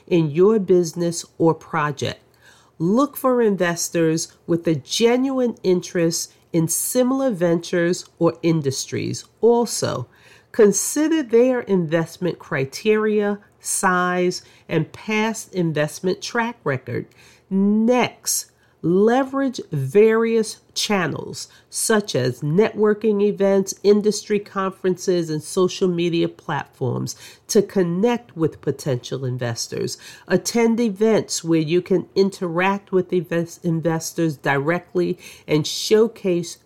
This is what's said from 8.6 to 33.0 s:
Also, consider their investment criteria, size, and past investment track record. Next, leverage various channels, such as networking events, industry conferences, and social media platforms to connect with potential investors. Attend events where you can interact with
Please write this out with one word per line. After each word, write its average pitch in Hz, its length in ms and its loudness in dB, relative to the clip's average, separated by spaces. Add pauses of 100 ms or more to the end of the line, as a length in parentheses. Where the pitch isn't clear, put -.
Also, 220 680 0 (440)
consider 294 720 2
their 247 400 2
investment 170 800 -2
criteria, 208 960 0 (220)
size, 180 840 0 (260)
and 160 240 -2
past 214 640 -4
investment 165 680 -2
track 233 400 -4
record. 123 420 -6 (460)
Next, 214 1000 0 (320)
leverage 247 800 0 (120)
various 220 880 2 (140)
channels, - 720 -4 (240)
such - 420 0
as 127 280 -2
networking 208 840 2
events, 196 580 2
industry 208 560 2
conferences, 185 880 -2
and 151 140 -4
social 185 460 0
media 170 420 0
platforms 131 840 -6 (320)
to 202 160 4
connect 196 760 -2
with 160 240 -2
potential 135 640 -6
investors. 123 720 -6 (300)
Attend 226 520 0
events 214 640 0
where 165 160 2
you 160 220 0
can 175 320 -2
interact 190 800 -2
with 180 200 0